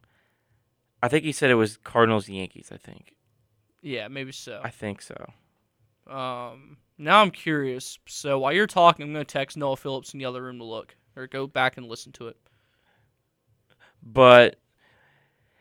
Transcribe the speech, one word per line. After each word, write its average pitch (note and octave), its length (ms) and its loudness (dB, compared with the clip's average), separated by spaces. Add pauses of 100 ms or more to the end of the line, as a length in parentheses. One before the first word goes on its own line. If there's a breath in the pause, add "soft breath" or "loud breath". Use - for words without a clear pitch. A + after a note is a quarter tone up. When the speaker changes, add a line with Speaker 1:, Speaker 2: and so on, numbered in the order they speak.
(1000)
Speaker 1:
I A#2+ 60 0
think D3 160 0
he D#3 80 -6
said C#3 180 0
it B2+ 60 4
was A2 220 0
Cardinals, A2+ 500 0
Yankees, F#2+ 460 -14
I - 40 -18
think. - 380 -20 (680)
Speaker 2:
Yeah, A#2+ 280 -10
maybe C3+ 240 -14
so. A#2 280 -16
Speaker 1:
I A2+ 100 -12
think - 300 -12
so. - 300 -20 (720)
Speaker 2:
Um, B2+ 720 -14 (220)
now E3 240 4
I'm F#3+ 100 2
curious. C3+ 640 -6 (100)
So C#3 320 -4
while C3+ 120 -2
you're G3 160 0
talking, E3+ 380 4
I'm D3 80 -12
gonna D3+ 100 -8
text - 320 -8
Noah C3+ 220 -4
Phillips C3+ 360 -10
in C#3 60 -16
the C3+ 60 -8
other B2+ 180 -10
room B2+ 140 -16
to A#2 80 -16
look, A2+ 320 -14 (180)
or C3 120 -14
go C3+ 200 -8
back C3 300 -2
and B2+ 100 -16
listen A#2 260 -16
to A#2 140 -18
it. A2+ 100 -20 (1600 soft breath)
Speaker 1:
But, B2 580 8 (1000)